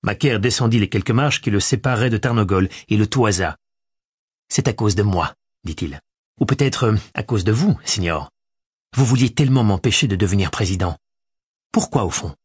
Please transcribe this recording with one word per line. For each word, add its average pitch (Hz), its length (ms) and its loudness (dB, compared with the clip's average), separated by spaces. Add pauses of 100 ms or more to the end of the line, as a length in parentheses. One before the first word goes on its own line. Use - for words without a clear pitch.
Macaire 104 380 0
descendit 117 380 2
les 98 100 2
quelques 107 220 -2
marches 131 280 2
qui 113 120 -4
le 101 100 2
séparaient 123 480 0
de 110 80 0
Tarnogol 101 500 2 (220)
et 110 80 2
le 104 100 4
toisa. « 95 480 0 (920)
C'est - 180 0
à 117 60 0
cause 107 220 0
de 104 80 0
moi, » 90 320 -2 (280)
dit-il. « 76 380 -8 (400)
Ou - 40 2
peut-être, 135 380 -2
euh, 107 140 2 (160)
à - 100 -6
cause 104 220 -2
de 107 80 2
vous, 160 320 2
signor. 82 440 -4 (680)
Vous 139 60 4
vouliez 123 300 2
tellement 131 320 2
m'empêcher 104 420 0
de 98 80 0
devenir 95 360 0
président. 90 460 -2 (760)
Pourquoi, 131 320 0
au 85 40 -2
fond ? 80 240 -8 (120)